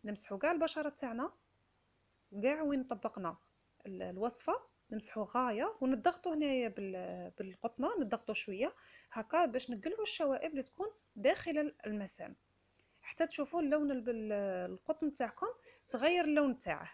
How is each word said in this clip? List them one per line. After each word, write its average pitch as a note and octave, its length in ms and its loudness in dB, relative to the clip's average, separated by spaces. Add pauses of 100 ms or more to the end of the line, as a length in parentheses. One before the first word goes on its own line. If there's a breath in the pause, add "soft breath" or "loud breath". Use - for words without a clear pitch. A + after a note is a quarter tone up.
نمسحوا G#3 340 -6
كاع D4+ 140 2
البشرة D#4 360 0
تاعنا، C4 440 -4 (1080)
كاع D4 200 2
وين C#4+ 220 2
طبقنا G3 520 -4 (500)
ال-، F#3+ 160 -8
الوصفة، G3 500 -2 (380)
نمسحوا G#3+ 440 -4
غاية B3+ 460 2
ونضغطوا C4+ 540 2
هنايا C4+ 340 2
بال-، F3+ 720 -6
بالقطنة، A3+ 500 -4 (120)
نضغطوا G#3+ 340 -2
شوية G#3 400 -2 (380 loud breath)
هكا E4 340 2
باش B3 240 -2
نقلعوا D#4+ 320 -2
الشوائب D#4 480 0
اللي C4+ 120 -2
تكون - 240 -6 (300)
داخل D4 420 2
ال-، D4+ 160 0 (120)
المسام، G#3 500 -6 (680 soft breath)
حتى - 240 0
تشوفوا D#4+ 340 -2
اللون D4 300 4
ال-، C4 100 0
بال-، A3 320 -2 (380)
القطن D4 440 -2
تاعكم B3 320 -2 (420 loud breath)
تغير E4 360 4
اللون D4 340 6
تاعه. - 360 -4